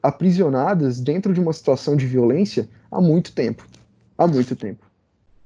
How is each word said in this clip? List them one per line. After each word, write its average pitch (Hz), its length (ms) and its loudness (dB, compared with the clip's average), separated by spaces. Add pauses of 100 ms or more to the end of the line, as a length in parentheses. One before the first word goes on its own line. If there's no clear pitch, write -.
aprisionadas 151 960 0
dentro 160 340 -2
de 170 60 0
uma 165 140 0
situação 147 420 -2
de 135 100 0
violência 127 640 0 (220)
há - 100 -2
muito 165 320 2
tempo. 113 320 -4 (520)
Há 170 100 4
muito 135 280 0
tempo. 110 300 -12 (600)